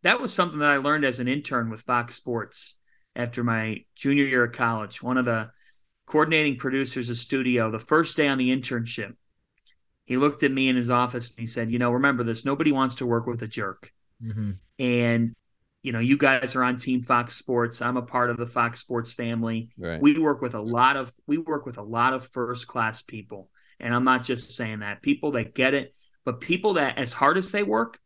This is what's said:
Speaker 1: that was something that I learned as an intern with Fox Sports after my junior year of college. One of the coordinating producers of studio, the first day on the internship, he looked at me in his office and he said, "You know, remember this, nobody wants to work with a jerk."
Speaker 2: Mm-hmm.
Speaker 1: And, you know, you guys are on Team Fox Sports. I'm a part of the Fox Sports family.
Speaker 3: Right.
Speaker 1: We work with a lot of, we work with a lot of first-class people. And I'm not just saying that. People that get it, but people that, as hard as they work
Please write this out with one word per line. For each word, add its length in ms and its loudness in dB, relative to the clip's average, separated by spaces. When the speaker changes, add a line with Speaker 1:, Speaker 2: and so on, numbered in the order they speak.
Speaker 1:
that 180 4
was 120 -2
something 280 0
that 100 6
I 80 4
learned 260 2
as 160 0
an 80 0
intern 420 -2
with 120 -10
Fox 340 -2
Sports 580 -8
after 300 -4
my 400 -2
junior 300 2
year 200 4
of 80 -2
college. 500 -2
One 160 0
of 80 0
the 240 -2
coordinating 500 2
producers 540 -4
of 80 -4
studio, 520 0
the 80 -6
first 380 2
day 120 4
on 100 0
the 180 2
internship, 580 -6
he 100 0
looked 260 2
at 80 4
me 200 2
in 60 4
his 120 0
office 420 0
and 100 -16
he 60 -6
said, 240 -4
"You 80 0
know, 120 2
remember 320 2
this, 240 -4
nobody 260 2
wants 220 2
to 120 -6
work 200 0
with 160 -6
a 40 -8
jerk." 460 -8
Speaker 2:
Mm-hmm. 280 -4
Speaker 1:
And, 560 2
you 100 -4
know, 60 0
you 180 4
guys 400 4
are 80 2
on 140 0
Team 240 -2
Fox 340 0
Sports. 460 -2
I'm 160 -2
a 40 -4
part 280 0
of 80 -4
the 80 -4
Fox 340 -2
Sports 320 -6
family. 640 -4
Speaker 3:
Right. 240 -6
Speaker 1:
We 180 6
work 220 2
with 140 -4
a 80 -6
lot 340 4
of, 160 -8
we 100 0
work 300 -4
with 100 -12
a 60 -14
lot 320 2
of 140 -6
first-class 760 -4
people. 480 -16
And 160 -4
I'm 100 2
not 200 4
just 320 -4
saying 220 -4
that. 240 -10
People 300 -2
that 220 -4
get 200 2
it, 200 -4
but 160 -4
people 340 0
that, 220 2
as 160 -4
hard 240 4
as 160 -2
they 100 0
work 440 0